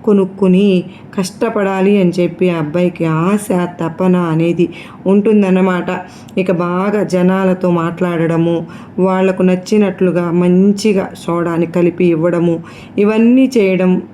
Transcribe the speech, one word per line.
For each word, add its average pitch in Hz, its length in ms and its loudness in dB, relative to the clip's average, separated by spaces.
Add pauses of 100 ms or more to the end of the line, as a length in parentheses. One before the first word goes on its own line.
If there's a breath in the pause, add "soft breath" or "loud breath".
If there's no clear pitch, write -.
కొనుక్కుని 190 800 2 (340 loud breath)
కష్టపడాలి 202 800 0
అని 175 200 2
చెప్పి 175 300 0
ఆ 170 80 -2
అబ్బాయికి 170 460 -2
ఆశ, 170 480 -2
తపన 175 640 -2
అనేది 170 520 0 (380 loud breath)
ఉంటుందన్నమాట. 185 960 2 (380 loud breath)
ఇక 190 140 0
బాగా 180 500 -2
జనాలతో 180 680 0
మాట్లాడడము, 165 960 -2 (320 loud breath)
వాళ్లకు 185 440 0
నచ్చినట్లుగా 185 880 0
మంచిగా 185 840 2
సోడాని 170 520 -2
కలిపి 175 380 0
ఇవ్వడము, 170 580 0 (360 loud breath)
ఇవన్నీ 226 600 4
చేయడం 185 440 2 (120)